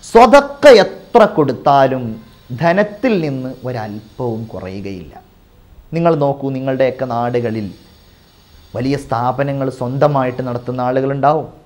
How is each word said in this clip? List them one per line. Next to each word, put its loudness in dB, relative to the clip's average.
സ്വതക്ക 6
എത്ര 0
കൊടുത്താലും 2
ധനത്തിൽ 0
നിന്ന് -6
ഒരല്പവും -8
കുറയുകയില്ല. -12
നിങ്ങൾ 2
നോക്കൂ, -2
നിങ്ങളുടെയൊക്കെ -2
നാടുകളിൽ -4
വലിയ -2
സ്ഥാപനങ്ങൾ -2
സ്വന്തമായിട്ട് -2
നടത്തുന്ന -6
ആളുകളുണ്ടാവും 0